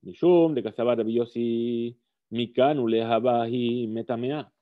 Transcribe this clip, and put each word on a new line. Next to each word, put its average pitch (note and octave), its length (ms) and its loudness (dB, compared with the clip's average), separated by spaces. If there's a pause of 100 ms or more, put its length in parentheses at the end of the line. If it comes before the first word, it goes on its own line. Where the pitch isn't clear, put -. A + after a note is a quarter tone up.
Mishum E3 520 2
de A#2+ 80 -2
Kasabar A#2 340 0
Rabbi A2+ 180 -2
Yossi, A#2 840 -2 (320)
Mikan B2+ 480 2
Ulehabahi A#2 1080 0
Metamea. A#2+ 600 -6 (140)